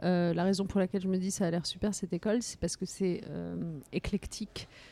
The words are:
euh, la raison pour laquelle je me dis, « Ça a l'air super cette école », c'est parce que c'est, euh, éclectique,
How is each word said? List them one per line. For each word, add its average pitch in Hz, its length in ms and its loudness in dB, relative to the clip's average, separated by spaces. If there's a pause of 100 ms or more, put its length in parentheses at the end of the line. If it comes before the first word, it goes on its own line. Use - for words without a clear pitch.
euh, 175 300 4
la 170 120 2
raison 190 200 4
pour 196 160 2
laquelle 185 220 2
je 190 60 0
me 185 100 4
dis, « 185 140 0
Ça 196 140 2
a 165 40 4
l'air 170 160 0
super - 280 0
cette - 200 -4
école », 214 280 2
c'est - 160 -8
parce - 180 -2
que 190 100 -4
c'est, 180 420 0
euh, 170 280 -6 (360)
éclectique, - 760 -4 (260)